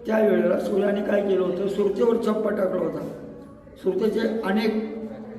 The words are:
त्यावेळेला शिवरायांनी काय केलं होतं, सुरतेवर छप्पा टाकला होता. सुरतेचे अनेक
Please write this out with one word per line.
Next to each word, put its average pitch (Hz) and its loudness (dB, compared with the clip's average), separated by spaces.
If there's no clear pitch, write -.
त्यावेळेला 202 4
शिवरायांनी 202 2
काय 202 2
केलं 185 2
होतं, 180 -2
सुरतेवर 220 2
छप्पा 214 0
टाकला 185 0
होता. - -4
सुरतेचे 208 0
अनेक 214 0